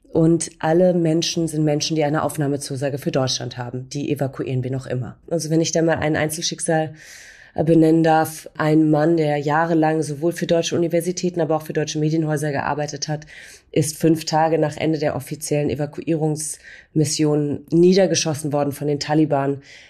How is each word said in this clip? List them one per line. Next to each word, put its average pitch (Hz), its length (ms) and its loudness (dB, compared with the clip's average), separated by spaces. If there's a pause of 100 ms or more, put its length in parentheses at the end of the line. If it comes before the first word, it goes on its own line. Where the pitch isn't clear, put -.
(120)
Und 165 380 2 (100)
alle 175 340 4
Menschen 165 520 0
sind 151 180 0
Menschen, 151 300 0
die 156 100 2
eine 147 180 0
Aufnahmezusage 143 720 -4
für 160 140 -4
Deutschland 127 480 -2
haben. 127 320 -10
Die 143 200 -4
evakuieren 131 540 -4
wir 127 60 -4
noch 131 160 -6
immer. 123 300 -6 (120)
Also 160 220 -4
wenn 160 100 4
ich 165 120 0
da 165 100 2
mal 165 160 2
ein 151 180 0
Einzelschicksal, 156 800 -2 (600)
äh, 170 100 0
benennen 160 400 6
darf, 160 520 2
ein 156 340 4
Mann, 156 260 2
der 147 220 2
jahrelang 156 640 2
sowohl 151 300 -2
für 170 140 -6
deutsche 170 300 0
Universitäten, 175 640 -2
aber 156 160 0
auch 151 60 -2
für 156 100 -10
deutsche 151 260 -2
Medienhäuser 151 540 0
gearbeitet 143 560 -4
hat, 151 180 -6 (460)
ist 151 260 -2
fünf 160 280 2
Tage 160 320 2
nach 151 180 0
Ende 160 220 -2
der 147 180 -2
offiziellen 147 520 -4
Evakuierungsmission 151 2000 -2
niedergeschossen 165 840 2
worden 143 200 0
von 147 140 -6
den 143 140 -2
Taliban. 139 600 0 (280)